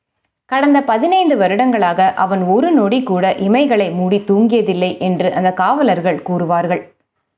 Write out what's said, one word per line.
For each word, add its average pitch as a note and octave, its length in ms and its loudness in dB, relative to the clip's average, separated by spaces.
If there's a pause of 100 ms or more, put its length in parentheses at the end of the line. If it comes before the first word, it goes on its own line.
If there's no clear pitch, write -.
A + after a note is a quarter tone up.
(460)
கடந்த C#4 360 2
பதினைந்து D4 560 0
வருடங்களாக F#3+ 760 0
அவன் F#3+ 300 -2
ஒரு G#3+ 280 2
நொடி B3+ 320 2
கூட F#3+ 360 0
இமைகளை G#3 540 0
மூடி F#3 240 0
தூங்கியதில்லை G3+ 800 0
என்று F3+ 340 -2
அந்த F#3 200 0
காவலர்கள் F#3 680 0
கூறுவார்கள். F3 720 -4 (440)